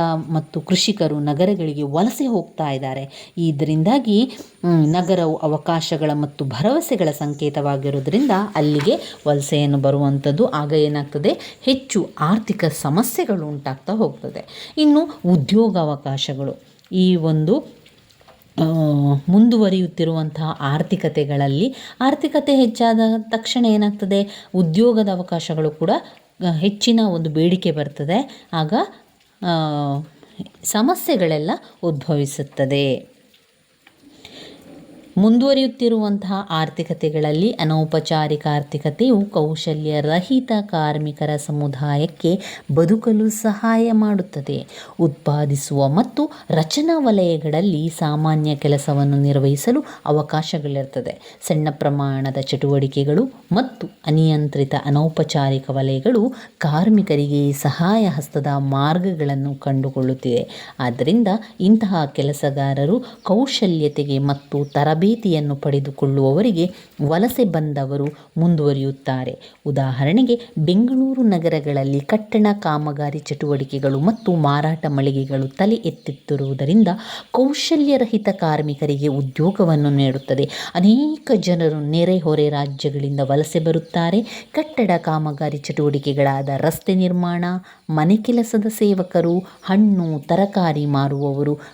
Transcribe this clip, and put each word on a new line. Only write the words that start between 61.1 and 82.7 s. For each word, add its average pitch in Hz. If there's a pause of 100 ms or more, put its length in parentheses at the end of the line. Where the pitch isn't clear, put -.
ಇಂತಹ 190
ಕೆಲಸಗಾರರು 143 (220)
ಕೌಶಲ್ಯತೆಗೆ 156
ಮತ್ತು 143
ತರಬೇತಿಯನ್ನು 156 (460)
ಪಡೆದುಕೊಳ್ಳುವವರಿಗೆ 143 (360)
ವಲಸೆ 226
ಬಂದವರು 143 (320)
ಮುಂದುವರಿಯುತ್ತಾರೆ. 139 (280)
ಉದಾಹರಣೆಗೆ, 147 (180)
ಬೆಂಗಳೂರು 254
ನಗರಗಳಲ್ಲಿ 151
ಕಟ್ಟಡ 214
ಕಾಮಗಾರಿ 151
ಚಟುವಟಿಕೆಗಳು 139
ಮತ್ತು 185
ಮಾರಾಟ 151
ಮಳಿಗೆಗಳು 139
ತಲೆ 202
ಎತ್ತುತ್ತಿರುವುದರಿಂದ 143 (420)
ಕೌಶಲ್ಯರಹಿತ 269
ಕಾರ್ಮಿಕರಿಗೆ 151
ಉದ್ಯೋಗವನ್ನು 147
ನೀಡುತ್ತದೆ. 139 (240)
ಅನೇಕ 262
ಜನರು 165
ನೆರೆಹೊರೆ 156
ರಾಜ್ಯಗಳಿಂದ 143